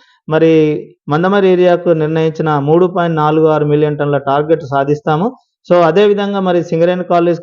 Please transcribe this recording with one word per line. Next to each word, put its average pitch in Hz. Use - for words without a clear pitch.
మరి 160
మందమరి 190
ఏరియాకు 175
నిర్ణయించిన 160
మూడు 160
పాయింట్ 170
నాలుగు 156
ఆరు 151
మిలియన్ 147
టన్నుల 143
టార్గెట్ 147
సాధిస్తాము. 147
So 175
అదేవిధంగా 202
మరి 175
సింగరేణి 175
కాలేజ్ 170